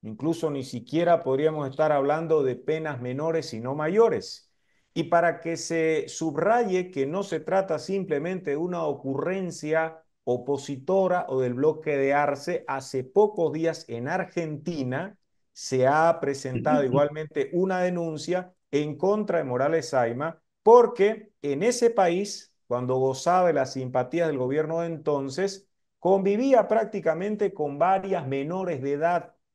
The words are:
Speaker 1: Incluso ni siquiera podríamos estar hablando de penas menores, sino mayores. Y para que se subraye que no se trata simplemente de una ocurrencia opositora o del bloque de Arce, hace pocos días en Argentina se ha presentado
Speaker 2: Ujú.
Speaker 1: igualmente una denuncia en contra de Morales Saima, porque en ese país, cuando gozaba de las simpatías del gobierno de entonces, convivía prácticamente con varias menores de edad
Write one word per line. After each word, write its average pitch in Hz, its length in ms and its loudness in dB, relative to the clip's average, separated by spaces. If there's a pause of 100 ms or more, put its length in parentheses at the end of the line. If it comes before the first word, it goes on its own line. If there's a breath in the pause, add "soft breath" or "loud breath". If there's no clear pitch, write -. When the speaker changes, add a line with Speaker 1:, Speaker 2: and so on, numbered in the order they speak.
Speaker 1:
Incluso 151 480 -4
ni 139 120 -6
siquiera 160 600 0
podríamos 143 460 0
estar 151 220 0
hablando 151 520 2
de 127 140 0
penas 151 440 -4
menores, 147 460 -4
sino 120 280 -6
mayores. 156 760 0 (440)
Y 165 100 -2
para 170 360 2
que 165 180 -6
se 160 500 0
subraye 185 800 0
que 135 160 -2
no 175 160 -4
se 156 180 -4
trata 185 380 -2
simplemente 175 760 -4
de 139 40 -2
una 170 280 -4
ocurrencia 160 1160 -4 (220)
opositora 143 1040 0
o 131 120 0
del 123 140 0
bloque 156 440 0
de 135 160 2
Arce, 143 540 0
hace 135 360 -6
pocos 185 480 2
días 160 360 -2
en 117 200 -6
Argentina 156 1080 -4 (360)
se 127 340 0
ha 160 340 4
presentado 135 580 0
Speaker 2:
Ujú. 139 80 2
Speaker 1:
igualmente 147 680 0
una 180 280 0
denuncia 180 720 -2 (160)
en 147 260 -2
contra 202 420 0
de 151 60 -2
Morales 139 460 0
Saima, 127 520 -2 (200)
porque 226 680 6 (100)
en 143 220 -2
ese 240 280 4
país, 196 640 0 (140)
cuando 127 300 -2
gozaba 135 500 2
de 165 80 2
las 131 180 0
simpatías 127 540 -2
del 147 100 -2
gobierno 151 440 -2
de 170 80 -4
entonces, 156 800 -4 (300)
convivía 202 680 4
prácticamente 202 840 0
con 143 260 -6
varias 185 480 0
menores 147 560 -4
de 139 100 -2
edad 165 420 -2 (200)